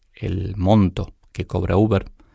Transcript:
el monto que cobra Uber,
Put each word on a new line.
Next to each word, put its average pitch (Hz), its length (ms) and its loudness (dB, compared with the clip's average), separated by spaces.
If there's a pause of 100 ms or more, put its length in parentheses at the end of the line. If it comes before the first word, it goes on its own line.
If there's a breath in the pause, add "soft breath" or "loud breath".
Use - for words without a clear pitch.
(120)
el 95 440 -8
monto 95 580 2 (180)
que - 140 -8
cobra 90 300 -2
Uber, 107 360 0 (220 soft breath)